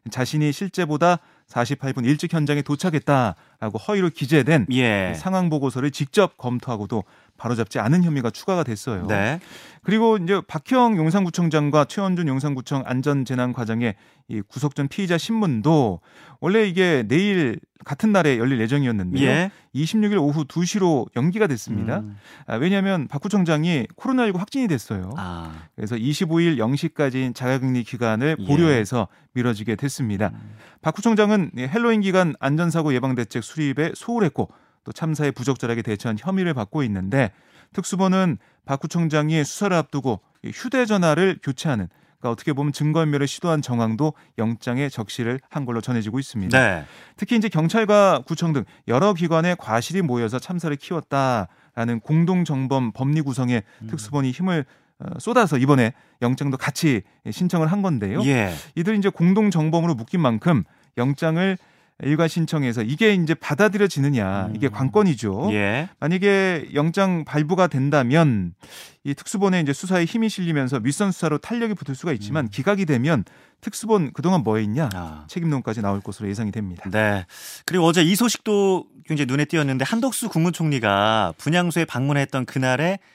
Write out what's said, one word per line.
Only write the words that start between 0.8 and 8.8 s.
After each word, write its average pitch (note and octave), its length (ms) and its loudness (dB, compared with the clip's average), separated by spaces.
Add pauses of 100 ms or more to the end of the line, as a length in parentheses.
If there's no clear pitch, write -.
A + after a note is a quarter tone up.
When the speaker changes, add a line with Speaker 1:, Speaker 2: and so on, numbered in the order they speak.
Speaker 1:
사십팔 B2+ 460 -4
분 A#2+ 120 -4
일찍 D3+ 280 0
현장에 D3 300 0
도착했다라고 C3+ 1160 -2
허위로 G3 320 0
기재된 C#3 640 2
Speaker 2:
예. G#2 420 2
Speaker 1:
상황 F#3 360 -2
보고서를 C#3 400 -2
직접 F3 480 0
검토하고도 A2+ 640 -4 (320)
바로잡지 A#2 420 -4
않은 D3 260 4
혐의가 C#3 260 0
추가가 F3+ 320 -2
됐어요. G#2+ 440 -6